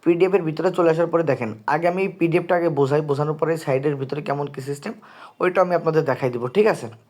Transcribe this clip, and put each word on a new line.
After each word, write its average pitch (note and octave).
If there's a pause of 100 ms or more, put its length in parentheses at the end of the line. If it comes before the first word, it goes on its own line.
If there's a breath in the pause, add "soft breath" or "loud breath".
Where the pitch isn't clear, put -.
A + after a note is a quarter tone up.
পিডিএফের F3
ভিতরে D#3+
চলে E3+
আসার E3
পরে E3+
দেখেন, B2 (120)
আগে D#3+
আমি F3+
এই G3
পিডিএফটা F3
আগে E3+
বোঝাই, C#3+
বোঝানোর D3
পরে D#3
সাইডের C#3+
ভিতরে C3+
কেমন C#3+
কী C#3+
সিস্টেম C#3+ (480 loud breath)
ওইটা F3+
আমি F3+
আপনাদের D#3+
দেখাই C3+
দিব, B2
ঠিক G#3
আছে? D3+ (220)